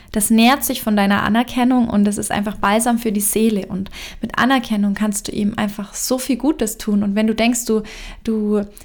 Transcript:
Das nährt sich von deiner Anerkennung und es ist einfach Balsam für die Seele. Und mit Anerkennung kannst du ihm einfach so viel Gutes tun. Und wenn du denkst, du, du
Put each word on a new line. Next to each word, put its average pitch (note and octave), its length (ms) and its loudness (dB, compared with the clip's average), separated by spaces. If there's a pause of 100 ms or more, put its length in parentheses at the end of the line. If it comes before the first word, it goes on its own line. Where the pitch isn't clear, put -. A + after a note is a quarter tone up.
(140)
Das G#3+ 160 0
nährt A#3 320 6
sich - 180 -4
von G#3+ 140 -2
deiner G3 300 2
Anerkennung A#3+ 640 2
und G3+ 180 4
es G#3 120 0
ist G#3+ 120 -4
einfach G3+ 280 -2
Balsam A#3 400 2
für A3+ 120 -2
die G#3 100 0
Seele. G#3 460 0
Und F#3+ 240 -6 (320)
mit - 160 -6
Anerkennung A3 560 2
kannst G#3 320 -2
du - 60 -8
ihm G#3 240 -2
einfach G#3 360 -6
so - 260 -2
viel B3+ 180 -2
Gutes B3+ 420 0
tun. G#3 240 0
Und G3+ 140 -2
wenn A3 100 2
du A3 80 2
denkst, A#3 300 0
du, A3 180 0 (400)
du G#3 420 0 (200)